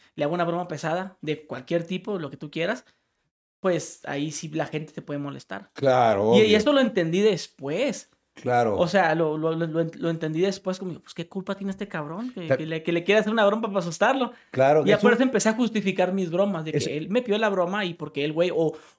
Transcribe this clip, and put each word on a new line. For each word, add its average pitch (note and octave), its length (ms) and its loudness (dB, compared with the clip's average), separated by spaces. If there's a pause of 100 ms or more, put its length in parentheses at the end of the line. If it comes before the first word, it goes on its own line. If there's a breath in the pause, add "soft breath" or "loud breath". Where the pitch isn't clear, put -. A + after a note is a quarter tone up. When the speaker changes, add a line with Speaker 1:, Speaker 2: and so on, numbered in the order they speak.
(140 soft breath)
Speaker 1:
le D3 100 -4
hago D3 80 -2
una F3 120 -2
broma E3+ 220 -4
pesada E3+ 540 -6
de D3+ 260 -8
cualquier E3 380 -4
tipo, F#3 340 -6
lo C#3+ 120 -8
que C#3 80 -16
tú D3+ 120 -14
quieras, F#3+ 360 -4 (760)
pues F3 460 -2
ahí D3 240 -4
sí D#3 180 -10
la D3+ 180 -4
gente D#3 280 -8
se - 80 -12
puede D3 160 -8
molestar. C#3 560 -12
Speaker 2:
Claro, A#2 600 4
Speaker 1:
Y, G3+ 40 8
y A2 60 8
Speaker 2:
obvio. G#3+ 120 6
Speaker 1:
esto D4 160 4
lo C4+ 80 6
entendí F3+ 400 0
después. G3+ 880 -2 (240)
Speaker 2:
Claro. B2 440 2
Speaker 1:
O F3+ 80 4
sea, E3 300 2
lo, D#3 200 0
lo, D#3+ 200 0
lo, E3 100 -2
lo D#3+ 160 -2
ent-, E3 140 -4
lo E3 140 -2
entendí D#3+ 300 -4
después, F#3 380 -2
como, F3+ 220 -10
pues, - 120 -20
¿qué E3+ 160 -10
culpa F#3+ 280 -8
tiene G3 160 -8
este G3 160 -10
cabrón? F3 440 -8
Que, F3 140 -12
Speaker 2:
Ta- C3 100 2
Speaker 1:
que D#3 100 -6
le, D#3+ 180 -8
que E3+ 80 -2
le E3+ 100 0
quiera G3+ 180 4
hacer G#3+ 120 -2
una A3+ 120 4
broma G#3+ 220 2
para G3 140 -2
asustarlo. G#3+ 520 0 (200 loud breath)
Speaker 2:
Claro, C#3 340 4
Speaker 1:
Y F#3+ 60 6
Speaker 2:
es - 60 6
Speaker 1:
por - 120 4
Speaker 2:
un A#3 40 4
Speaker 1:
eso... B3+ 100 2
empecé A#3 240 2
a A3 60 2
justificar G3 580 0
mis F#3 180 -2
bromas, F3+ 340 0
de D#3 60 -6
que D3+ 80 0
Speaker 2:
es - 80 0
Speaker 1:
él D#3 240 -6
me B3 120 0
pidió G#3+ 160 -2
la A3 100 2
broma F#3+ 360 0
y E3+ 100 -4
porque D3 300 -6
él, D#3 80 -2
güey, E3 220 2
o, D#3+ 180 2 (260 loud breath)